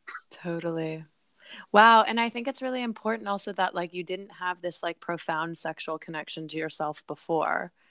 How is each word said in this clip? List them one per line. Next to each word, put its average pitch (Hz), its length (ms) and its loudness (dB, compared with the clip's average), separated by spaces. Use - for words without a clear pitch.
totally. 165 760 -4
Wow. 220 320 10
And 226 160 -2
I 233 100 2
think 233 180 -6
it's 269 160 -6
really 254 200 -2
important 220 460 -4
also 202 240 -4
that, 185 220 0
like, 175 180 -4
you 180 100 -6
didn't 185 340 -10
have 180 240 -4
this, 175 220 -4
like, 170 180 -4
profound 165 560 -4
sexual 160 420 -6
connection 160 500 -10
to 151 80 -8
yourself 156 500 -6
before, - 680 -2